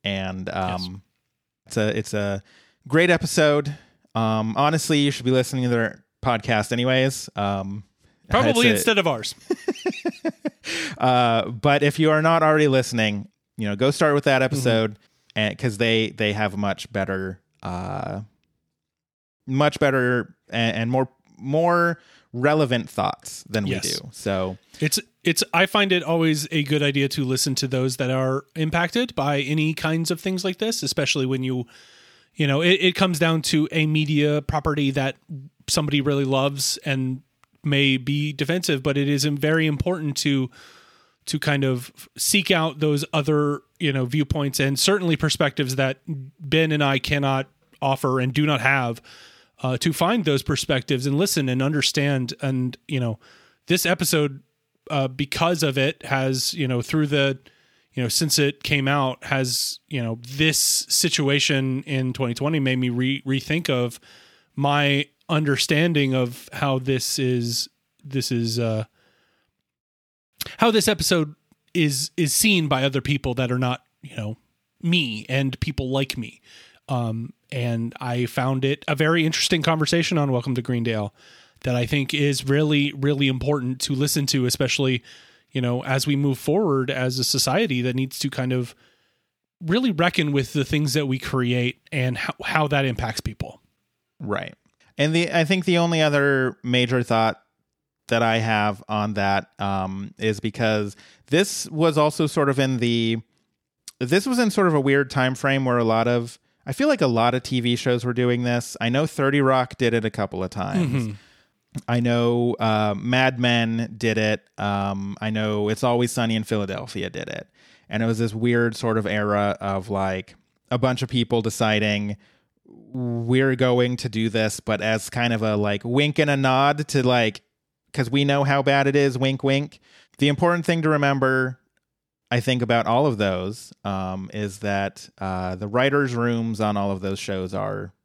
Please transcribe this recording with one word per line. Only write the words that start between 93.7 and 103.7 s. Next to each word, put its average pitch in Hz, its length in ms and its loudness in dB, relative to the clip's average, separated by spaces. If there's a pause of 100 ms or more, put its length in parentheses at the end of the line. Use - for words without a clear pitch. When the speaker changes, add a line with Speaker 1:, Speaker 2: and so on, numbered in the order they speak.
Speaker 1:
Right. 104 340 -6 (440)
And 151 160 0
the, 170 180 0
I 165 120 2
think 180 220 0
the 175 120 4
only 170 240 2
other 139 640 2
major 123 400 2
thought 110 380 2 (640)
that 117 160 2
I 113 140 2
have 107 520 0
on 107 260 -2
that, 98 340 0 (100)
um, 98 580 -4
is 110 220 -2
because 107 560 -2 (320)
this 180 420 0
was 160 280 2
also 151 280 2
sort 143 240 0
of 131 100 0
in 131 180 0
the, 117 400 0 (800)